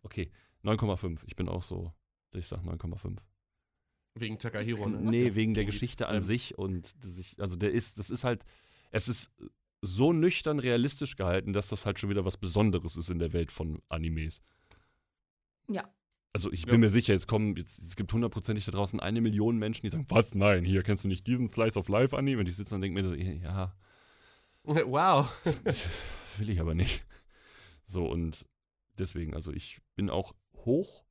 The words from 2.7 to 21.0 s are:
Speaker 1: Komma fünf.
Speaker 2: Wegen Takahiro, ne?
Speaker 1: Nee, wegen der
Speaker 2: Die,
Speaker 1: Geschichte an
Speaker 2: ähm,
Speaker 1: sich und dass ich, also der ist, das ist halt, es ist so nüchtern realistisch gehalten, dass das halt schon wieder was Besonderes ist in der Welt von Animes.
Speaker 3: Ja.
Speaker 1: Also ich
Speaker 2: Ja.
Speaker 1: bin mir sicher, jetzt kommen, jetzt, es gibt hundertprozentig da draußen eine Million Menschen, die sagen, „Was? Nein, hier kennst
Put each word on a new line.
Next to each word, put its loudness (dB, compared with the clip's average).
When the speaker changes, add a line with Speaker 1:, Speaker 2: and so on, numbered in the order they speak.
Speaker 1:
Komma -8
fünf. -10
Speaker 2:
Wegen -6
Takahiro, -4
ne? -2
Speaker 1:
Nee, 4
wegen 2
der 2
Speaker 2:
Die, 0
Speaker 1:
Geschichte -4
an -2
Speaker 2:
ähm, 0
Speaker 1:
sich -2
und -6
dass -12
ich, -14
also -4
der 2
ist, 0
das -6
ist -4
halt, -2
es 0
ist -4
so 4
nüchtern 2
realistisch 0
gehalten, 0
dass 0
das -6
halt -2
schon -2
wieder 0
was -2
Besonderes 2
ist -6
in -2
der -2
Welt 0
von -6
Animes. -4
Speaker 3:
Ja. -4
Speaker 1:
Also 0
ich -4
Speaker 2:
Ja. -4
Speaker 1:
bin 10
mir 8
sicher, 6
jetzt 4
kommen, 2
jetzt, -10
es -8
gibt -4
hundertprozentig -2
da -6
draußen -2
eine 0
Million 4
Menschen, -2
die -2
sagen, -4
„Was? 4
Nein, 6
hier 4
kennst 0